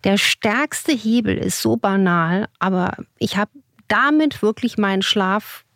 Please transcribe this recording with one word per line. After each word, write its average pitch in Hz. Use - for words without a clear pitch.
Der 196
stärkste 247
Hebel 220
ist -
so 233
banal, 185
aber 185
ich -
hab 208
damit 285
wirklich 220
meinen 196
Schlaf 196